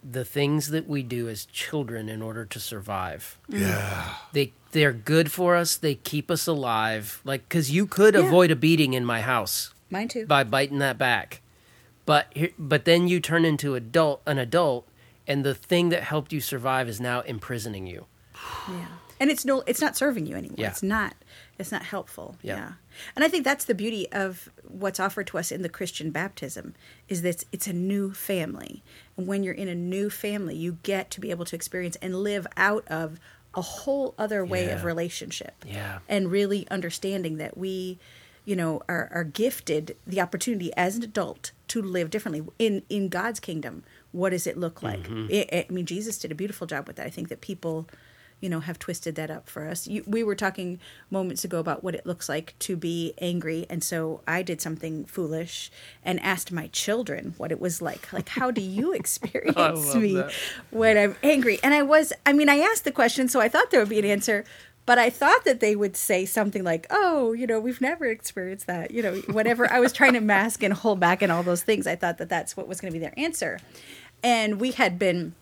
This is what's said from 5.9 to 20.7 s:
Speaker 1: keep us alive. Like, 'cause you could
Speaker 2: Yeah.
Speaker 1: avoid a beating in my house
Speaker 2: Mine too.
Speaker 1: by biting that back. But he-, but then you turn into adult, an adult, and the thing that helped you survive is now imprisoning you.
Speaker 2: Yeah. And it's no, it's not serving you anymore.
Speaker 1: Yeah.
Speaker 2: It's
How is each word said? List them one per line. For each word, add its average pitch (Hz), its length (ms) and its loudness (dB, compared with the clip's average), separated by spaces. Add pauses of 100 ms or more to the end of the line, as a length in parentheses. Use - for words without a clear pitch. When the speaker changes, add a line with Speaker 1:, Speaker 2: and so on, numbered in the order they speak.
Speaker 1:
keep - 340 -4
us 165 160 0
alive. 110 800 0
Like, 135 240 -4
'cause 156 220 2
you 185 160 4
could 202 280 8
Speaker 2:
Yeah. 196 120 8
Speaker 1:
avoid 175 240 8
a 156 60 4
beating 151 380 6
in 127 100 0
my 120 160 0
house 117 520 -2 (180)
Speaker 2:
Mine 202 180 -4
too. 233 180 -8
Speaker 1:
by 139 180 6
biting 139 340 0
that 135 200 0
back. 123 420 0 (680)
But 147 280 6
he-, 156 240 -2
but 147 280 2
then 175 220 6
you 175 120 4
turn 165 240 2
into 147 300 2
adult, 135 520 2
an 147 120 2
adult, 131 500 2 (380)
and 139 180 0
the 135 100 2
thing 175 360 4
that - 140 0
helped 151 280 -2
you 151 80 -2
survive 131 480 0
is 107 120 -6
now 123 200 -2
imprisoning 110 680 -8
you. 90 200 -14 (640)
Speaker 2:
Yeah. 175 180 -8 (340)
And 277 100 4
it's - 140 -2
no, 262 220 2
it's 247 140 0
not - 160 0
serving 240 300 0
you - 100 -8
anymore. - 220 -10
Speaker 1:
Yeah. 107 100 -2
Speaker 2:
It's - 140 -6